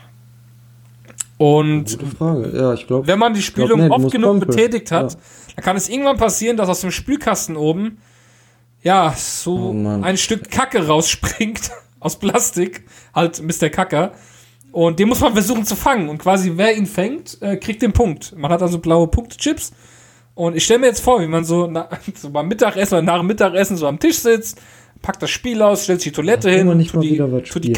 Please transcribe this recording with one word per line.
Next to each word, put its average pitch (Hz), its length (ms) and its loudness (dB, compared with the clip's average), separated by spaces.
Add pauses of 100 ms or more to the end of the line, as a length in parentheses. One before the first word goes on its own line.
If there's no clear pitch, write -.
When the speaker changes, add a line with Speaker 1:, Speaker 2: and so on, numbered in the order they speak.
(1400)
Speaker 1:
Und 151 600 2
Speaker 2:
Gute 147 80 -8 (100)
Frage. 156 400 -2
Ja, 127 180 2
ich - 120 -10
glaub, 131 200 0
Speaker 1:
wenn 185 120 2
man 233 160 2
die 202 60 0
Speaker 2:
ich - 140 -6
glaub, - 140 0
Speaker 1:
Spülung 220 140 4
Speaker 2:
nee, 165 60 6
du 143 60 4
Speaker 1:
oft 254 80 2
Speaker 2:
musst 131 120 2
Speaker 1:
genug 220 160 4 (100)
Speaker 2:
pömpeln. 180 100 -2
Speaker 1:
betätigt 220 420 0
hat, 139 220 0
Speaker 2:
Ja. - 40 -20 (380)
Speaker 1:
dann - 80 -14
kann 190 120 0
es 190 120 -4
irgendwann 269 280 0
passieren, 220 400 0
dass 202 120 0
aus 180 120 -2
dem 185 100 -4
Spülkasten 196 640 -4
oben, 170 420 -2 (840)
ja, 175 340 4
so 180 540 -6
Speaker 2:
Oh - 20 -4
Mann. 104 320 -2
Speaker 1:
ein 190 120 0
Stück 220 340 -4
Kacke 240 360 0
rausspringt 165 840 -2 (140)
<laughs> - 160 -20
aus - 180 -6
Plastik, - 680 -2 (300)
halt 170 280 0
Mister 160 260 -2
Kacker. 165 440 -2 (600)
Und 170 260 0
den 202 100 4
muss 247 120 0
man 262 120 2
versuchen 208 320 0
zu 208 100 -4
fangen. 220 340 0
Und 151 100 -8
quasi, 185 380 2
wer 214 200 2
ihn 202 100 0
fängt, 233 560 -6
äh, 202 140 -4
kriegt 214 260 -8
den 226 100 0
Punkt. 190 440 0
Man 151 140 -4
hat 170 120 2
also 175 160 -2
blaue 165 300 2
Punktechips. - 640 -4 (600)
Und 170 200 -2
ich 160 100 0
stell 233 140 4
mir 262 80 4
jetzt 240 140 2
vor, 247 200 4
wie 165 60 -2
man 165 180 0
so, 170 220 2
na, 165 220 -6 (140)
<laughs> 202 120 -12
so 147 160 -16
beim 147 180 -2
Mittagessen 202 460 0
oder 165 80 4
nach 175 160 2
dem 175 80 -2
Mittagessen 196 500 0
so 156 100 -2
am 143 120 -2
Tisch 311 200 2
sitzt, 226 420 0 (400)
packt - 220 -8
das 151 80 -4
Spiel 233 320 -2
aus, 202 220 4
stellt 180 180 0
sich 147 100 -6
die - 40 -8
Toilette 208 320 0
Speaker 2:
Da - 20 4
kann 185 80 6
Speaker 1:
hin, 185 80 4
Speaker 2:
man 175 100 4
nicht 165 140 4
Speaker 1:
tut 170 60 -2
Speaker 2:
mal 160 100 2
Speaker 1:
die, 151 60 2
Speaker 2:
wieder 143 200 0
was 127 160 -4
Speaker 1:
tut 165 160 -6
die 123 40 0
Speaker 2:
spielen. 120 100 2